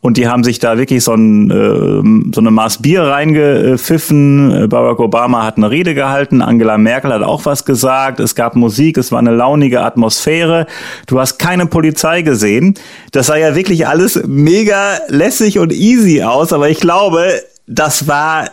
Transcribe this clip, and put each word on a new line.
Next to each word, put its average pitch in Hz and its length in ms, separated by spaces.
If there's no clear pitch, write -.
und 120 160
die 120 100
haben 123 160
sich 120 160
da 117 180
wirklich 127 240
so 117 120
ein, 107 360
äh, 104 840
so 113 60
eine 113 100
Maß 110 300
Bier 165 220
reingepfiffen. 143 1600
Barack 120 320
Obama 117 460
hat 110 100
eine 107 160
Rede 165 220
gehalten, 139 480
Angela 113 360
Merkel 117 360
hat 104 100
auch 147 220
was 143 180
gesagt, 131 560
es - 160
gab 117 220
Musik, 120 400
es 123 160
war 117 60
eine 120 140
launige 131 280
Atmosphäre. 143 1040
Du 127 140
hast 131 180
keine 180 300
Polizei 160 560
gesehen. 127 500
Das 135 160
sah 151 80
ja 156 200
wirklich 175 300
alles 160 400
mega 196 720
lässig 196 520
und 165 120
easy 202 520
aus, 135 280
aber 147 180
ich 156 100
glaube, 175 640
das 151 400
war 151 460